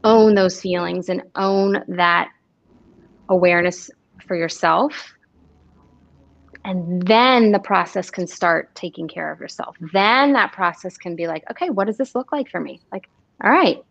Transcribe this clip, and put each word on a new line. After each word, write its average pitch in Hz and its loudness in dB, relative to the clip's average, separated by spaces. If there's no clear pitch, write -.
own 220 6
those 185 0
feelings 180 -4
and 185 -4
own 196 0
that 175 0
awareness 175 0
for 185 -6
yourself. 165 -2
And 180 -4
then 233 6
the 202 2
process 185 -4
can 175 -6
start - -2
taking 165 -12
care 156 -10
of 156 -14
yourself. - -14
Then 240 4
that 226 2
process 180 -6
can 175 -10
be 165 -6
like, 160 -8
"Okay, 349 -6
what 196 -2
does 220 -6
this 269 -6
look 254 -6
like 285 -6
for 175 -8
me?" 143 -12
Like, 196 -14
"All 202 4
right 330 4